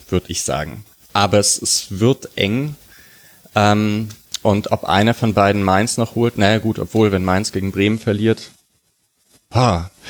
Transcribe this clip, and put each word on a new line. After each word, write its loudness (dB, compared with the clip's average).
würd -2
ich -8
sagen. -6
Aber 2
es, 0
es -6
wird 0
eng. -2
Ähm, 2
und 0
ob -2
einer 2
von -2
beiden 2
Mainz 2
noch -4
holt, 0
naja 2
gut, -2
obwohl, 2
wenn 0
Mainz 0
gegen -4
Bremen 0
verliert, -2
ha, 0